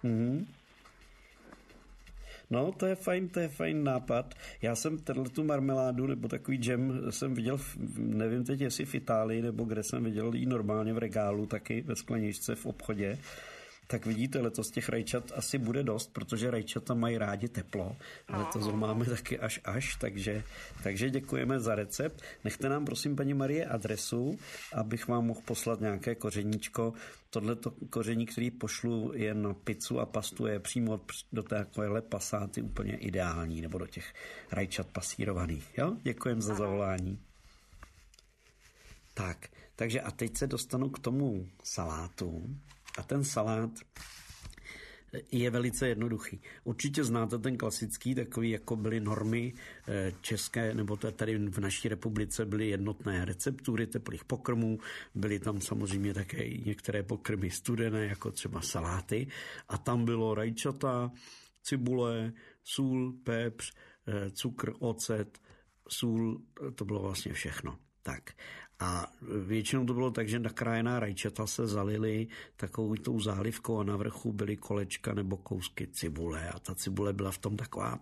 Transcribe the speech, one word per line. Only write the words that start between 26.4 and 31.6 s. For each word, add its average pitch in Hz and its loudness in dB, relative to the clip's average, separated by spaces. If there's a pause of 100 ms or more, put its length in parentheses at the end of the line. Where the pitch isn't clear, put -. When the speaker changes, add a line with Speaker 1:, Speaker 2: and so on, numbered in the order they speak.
Speaker 1:
Tohleto 113 0 (180)
koření, 113 2
který 117 0
pošlu, 117 0
je 107 2
na 104 2
pizzu 117 -2
a 113 2
pastu, 113 -2
je 104 2
přímo 113 2
od, 98 -2 (280)
do 110 0
takovéhle 107 0